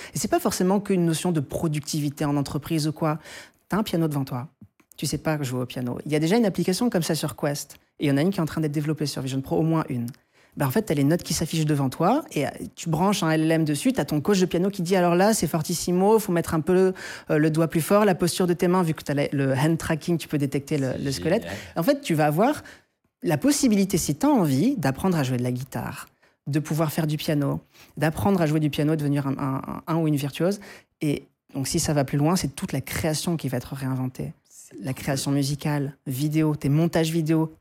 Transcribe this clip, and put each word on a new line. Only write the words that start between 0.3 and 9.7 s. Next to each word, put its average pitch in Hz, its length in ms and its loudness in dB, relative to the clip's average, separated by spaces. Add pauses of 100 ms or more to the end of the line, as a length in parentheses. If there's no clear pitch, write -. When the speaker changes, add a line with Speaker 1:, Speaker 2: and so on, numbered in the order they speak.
Speaker 1:
forcément 190 400 2
qu'une 190 260 2
notion 165 260 0
de 156 100 0
productivité 151 840 -4
en 143 120 0
entreprise 147 500 -2
ou 156 40 0
quoi. 156 280 -2 (500)
T'as 180 80 0
un 220 60 2
piano 165 240 0
devant 143 180 -2
toi. 127 220 -8 (500)
Tu - 80 -6
sais 147 140 -2
pas 156 240 0
jouer 127 180 -4
au 123 60 -4
piano. 123 400 -6
Il 147 40 -4
y 151 40 2
a 156 40 2
déjà 165 180 2
une 240 100 4
application 185 420 0
comme 180 140 0
ça 165 100 0
sur 151 220 -4
Quest. - 420 -6 (220)
Et - 60 0
il 143 40 4
y - 20 4
en 139 60 4
a 143 60 2
une 190 80 2
qui 196 80 -4
est - 20 2
en 160 60 0
train 160 140 -4
d'être 156 100 0
développée 151 340 -2
sur 143 160 -6
Vision 135 200 -4
Pro, 160 180 -2
au 165 40 4
moins 160 260 2